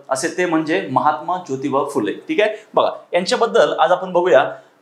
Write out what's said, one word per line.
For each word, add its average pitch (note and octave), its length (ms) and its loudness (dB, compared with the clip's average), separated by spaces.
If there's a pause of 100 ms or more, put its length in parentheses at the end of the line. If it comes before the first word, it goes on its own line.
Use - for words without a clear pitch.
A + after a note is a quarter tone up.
असे C3+ 180 -2
ते F3 180 -2
म्हणजे E3 460 -2
महात्मा D3+ 460 0
ज्योतिबा C3+ 460 -4 (100)
फुले. G#2 200 -2
ठीक D#3+ 280 -4
आहे, G#3+ 80 2 (240)
बघा, A2 160 2 (240)
यांच्याबद्दल F#3+ 640 2
आज E3 120 4
आपण F#3 200 -2
बघूया. F3 400 4 (300)